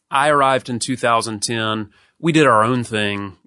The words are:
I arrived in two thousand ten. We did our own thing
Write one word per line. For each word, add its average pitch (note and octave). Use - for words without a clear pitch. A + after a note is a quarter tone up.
I C#3
arrived C3+
in A#2+
two B2+
thousand A2+
ten. A2
We E3
did D3+
our A2
own B2
thing G2+